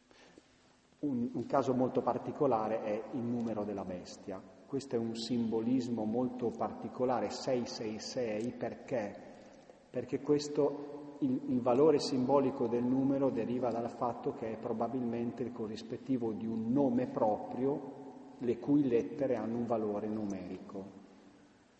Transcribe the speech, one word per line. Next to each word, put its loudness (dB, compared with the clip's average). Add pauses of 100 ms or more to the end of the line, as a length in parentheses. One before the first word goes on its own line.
(1000)
Un, -2
un -4
caso 4
molto 2
particolare 2
è -2 (100)
il -2
numero -2
della -4
bestia. -10 (280)
Questo -4
è 2
un -2
simbolismo 0
molto 0
particolare, -2
sei -2
sei -6
sei, -4
perché? -6 (680)
Perché -4
questo, 0
il, 2
il 2
valore 6
simbolico 2
del 2
numero 4
deriva 0
dal -2
fatto -2
che -6
è -6
probabilmente -2
il -4
corrispettivo -2
di -4
un 0
nome 4
proprio, -2
le 0
cui 4
lettere 2
hanno -2
un 0
valore 0
numerico. -6 (800)